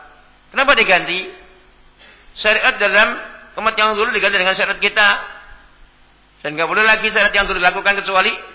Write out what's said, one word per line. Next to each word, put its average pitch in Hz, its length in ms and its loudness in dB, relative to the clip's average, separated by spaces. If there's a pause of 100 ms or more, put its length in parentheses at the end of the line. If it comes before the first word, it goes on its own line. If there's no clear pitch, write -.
(500)
Kenapa 262 240 2
diganti? 185 560 0 (1040)
Syariat 214 480 0
dalam 208 320 2 (480)
umat 220 160 0
yang 214 160 2
dulu 214 160 0
diganti 202 240 0
dengan 190 240 0
syariat 196 240 -4
kita. 208 260 2 (1300)
Dan 147 120 -8
nggak 160 160 -2
boleh 196 160 0
lagi 214 280 2
syariat 202 200 2
yang 202 160 2
dulu 180 120 -4
dilakukan 190 400 0
kecuali 190 280 0 (240)